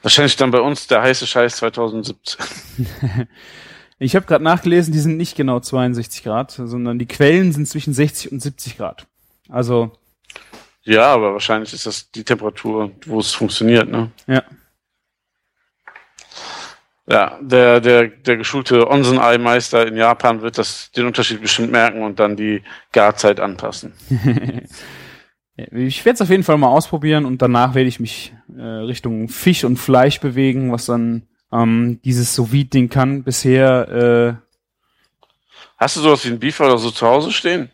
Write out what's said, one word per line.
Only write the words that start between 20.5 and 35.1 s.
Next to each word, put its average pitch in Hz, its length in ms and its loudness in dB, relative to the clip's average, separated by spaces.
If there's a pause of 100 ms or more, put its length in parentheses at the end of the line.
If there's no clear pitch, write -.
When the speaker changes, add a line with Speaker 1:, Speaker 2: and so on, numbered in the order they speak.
Speaker 1:
das, - 340 -6
den 123 160 -2
Unterschied 110 340 -2
bestimmt 117 300 -2
merken 113 320 2
und 104 160 -8
dann 104 160 2
die 107 280 -4 (280)
Garzeit 104 480 4
anpassen. 98 540 -8 (160)
Speaker 2:
<laughs> 120 580 -2 (920)
Ja, - 160 -14
ich 127 320 -4
werd's 233 160 2
auf 180 80 -2
jeden 190 140 4
Fall 151 140 2
mal 139 120 4
ausprobieren 151 560 0
und 127 160 -4
danach 123 340 2
werde 131 140 2
ich 123 100 -10
mich, - 340 -10 (240)
äh, 127 40 -18
Richtung 113 680 -8
Fisch - 380 0
und 127 100 2
Fleisch 131 460 2
bewegen, 131 500 0
was 117 140 -6
dann, 117 420 -2 (240)
ähm, 117 540 0
dieses 123 300 -2
Sous-Vide-Ding 127 520 0
kann. 135 360 0
Bisher, 120 1160 2
äh - 880 -20 (500)